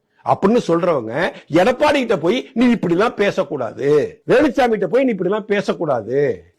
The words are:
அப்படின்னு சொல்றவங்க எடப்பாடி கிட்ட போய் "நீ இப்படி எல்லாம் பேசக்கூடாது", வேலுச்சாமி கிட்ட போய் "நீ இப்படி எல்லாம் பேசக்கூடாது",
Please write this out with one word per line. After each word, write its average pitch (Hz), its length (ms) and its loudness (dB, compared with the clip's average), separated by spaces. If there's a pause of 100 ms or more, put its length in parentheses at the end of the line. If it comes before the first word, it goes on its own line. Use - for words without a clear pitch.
(260)
அப்படின்னு 190 420 2
சொல்றவங்க 165 640 -2 (220)
எடப்பாடி 247 380 2
கிட்ட 233 260 0
போய் 196 360 -2
"நீ 240 160 2
இப்படி 180 240 0
எல்லாம் 226 220 0
பேசக்கூடாது", 143 1120 -2
வேலுச்சாமி 254 400 2
கிட்ட 202 200 0
போய் 233 160 2
"நீ 254 80 0
இப்படி 180 180 -2
எல்லாம் 208 160 -4
பேசக்கூடாது", 143 1000 -2 (160)